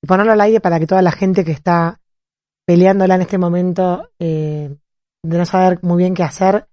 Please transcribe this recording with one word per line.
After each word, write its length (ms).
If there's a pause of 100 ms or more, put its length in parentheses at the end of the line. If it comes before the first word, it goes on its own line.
y 60
ponerlo 260
al 80
aire 180
para 200
que 80
toda 140
la 100
gente 320
que 80
está 480 (680)
peleándola 500
en 60
este 160
momento, 800
eh, 560 (480)
de 140
no 80
saber 360
muy 220
bien 100
qué 100
hacer 500